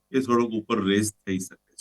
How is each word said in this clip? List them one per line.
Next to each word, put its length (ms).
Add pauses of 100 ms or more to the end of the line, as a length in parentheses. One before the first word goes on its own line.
(120)
એ 80
થોડોક 320
ઉપર 320
રેઝ 280
થઈ 280
શકે. 420